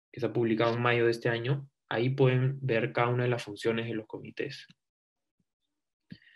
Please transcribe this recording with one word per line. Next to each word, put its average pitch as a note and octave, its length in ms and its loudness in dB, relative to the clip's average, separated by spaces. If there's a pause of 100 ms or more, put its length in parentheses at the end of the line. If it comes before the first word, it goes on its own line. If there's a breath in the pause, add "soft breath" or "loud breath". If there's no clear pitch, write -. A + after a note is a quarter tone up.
(120)
que - 80 -12
se A#2 60 -2
ha G#2+ 80 0
publicado A#2 420 2
en A#2+ 60 -2
mayo A#2+ 240 4
de A#2 60 4
este A#2 180 0
año, A#2+ 400 -2 (180)
ahí A#2+ 220 0
pueden C3 500 2
ver A#2 320 0
cada A#2+ 160 2
una B2 160 0
de B2 60 0
las A#2+ 120 -2
funciones A2+ 460 -4
de A#2 60 -6
los A2 140 -8
comités. - 600 -12 (1700 loud breath)